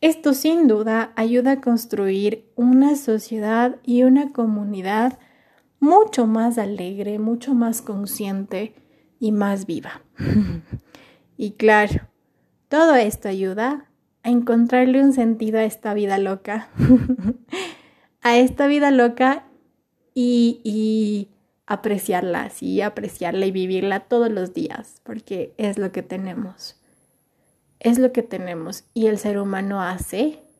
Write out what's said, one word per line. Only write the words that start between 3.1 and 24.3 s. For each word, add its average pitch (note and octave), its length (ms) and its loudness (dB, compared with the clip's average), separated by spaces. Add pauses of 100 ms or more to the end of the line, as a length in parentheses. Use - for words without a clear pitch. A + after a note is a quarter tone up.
y B3 200 2
una C#4 280 4
comunidad G#3+ 880 -2 (600)
mucho F4+ 460 4
más A3+ 320 0
alegre, G3+ 640 -6
mucho A#3 340 -2
más A3+ 300 0
consciente G3 920 -8 (460)
y G#3+ 120 -2
más G3+ 360 -2
viva. - 340 -10 (160)
<laughs> - 640 -2 (600)
Y G#3 100 -6
claro, G#3 500 2 (680)
todo D#4 280 4
esto G#3+ 340 0
ayuda G3 560 -4 (380)
a A#3 60 -4
encontrarle A#3+ 720 4
un C#4 120 6
sentido A3 440 0
a A3 60 2
esta G#3+ 300 -6
vida G3+ 240 -2
loca, G3 500 -4 (100)
<laughs> - 1400 0
a A#3+ 140 2
esta C4 320 4
vida C#4+ 240 4
loca B3+ 540 2 (680)
y, A#3+ 520 2
y G#3+ 640 -2 (360)
apreciarla, F#3 840 -4
sí, F#3+ 320 -6
apreciarla G3 640 -6
y F#3+ 60 -2
vivirla F#3 500 -4
todos A#3+ 280 0